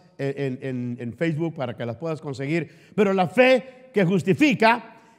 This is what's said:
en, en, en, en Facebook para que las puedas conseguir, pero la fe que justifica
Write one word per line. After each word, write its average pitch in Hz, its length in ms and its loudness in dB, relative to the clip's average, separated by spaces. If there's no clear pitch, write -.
en, 139 180 -4
en, 135 240 -4
en, 123 400 -6
en 120 140 -8
Facebook 165 400 -4
para 127 200 -6
que 120 120 -8
las 117 100 -8
puedas 160 240 -8
conseguir, 143 720 -8
pero 196 200 2
la 185 140 2
fe 254 640 2
que 202 100 4
justifica 220 920 2